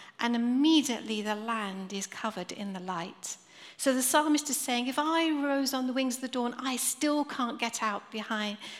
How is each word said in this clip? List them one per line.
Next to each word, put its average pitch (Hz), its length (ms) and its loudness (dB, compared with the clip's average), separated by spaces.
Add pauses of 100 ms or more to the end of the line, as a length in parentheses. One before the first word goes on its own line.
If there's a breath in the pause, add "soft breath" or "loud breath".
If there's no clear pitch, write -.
(200 loud breath)
and 240 160 2
immediately 247 840 4
the 214 120 -2
land 208 580 -4
is 196 140 -4
covered - 460 -6
in 202 200 -6
the 185 80 -8
light. 185 560 -8 (400 loud breath)
So 269 160 2
the 254 100 2
psalmist 302 460 4
is 254 80 -2
saying, 247 300 0
"If 262 120 -2
I 320 320 4
rose 277 440 0
on 254 120 0
the 254 60 -2
wings 254 240 0
of - 40 -10
the 262 80 -4
dawn, 240 300 -2
I 254 180 -2
still 294 480 2
can't - 340 -4
get 233 240 -2
out 208 280 -2
behind, 208 480 -4 (200 loud breath)